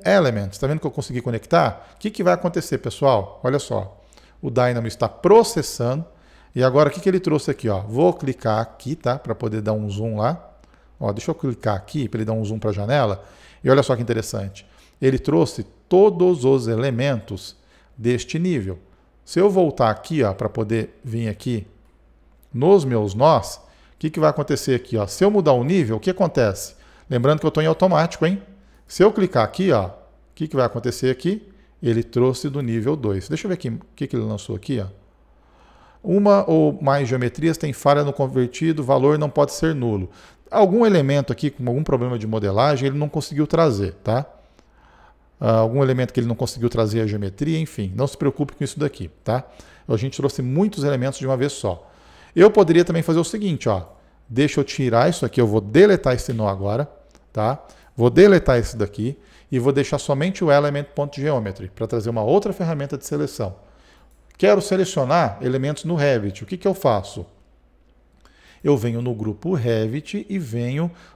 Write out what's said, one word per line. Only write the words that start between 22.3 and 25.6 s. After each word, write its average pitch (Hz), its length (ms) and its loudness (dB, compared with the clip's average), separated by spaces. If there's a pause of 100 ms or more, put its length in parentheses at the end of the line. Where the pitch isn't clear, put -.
nos 156 320 4
meus 107 280 0
nós, 147 420 2
o - 60 -20 (380)
que 156 100 -4
que 160 100 -8
vai 156 100 6
acontecer 143 460 -2
aqui, 120 220 -4
ó? 104 100 0
Se - 160 -2
eu 202 80 4
mudar 170 220 4
o 120 100 2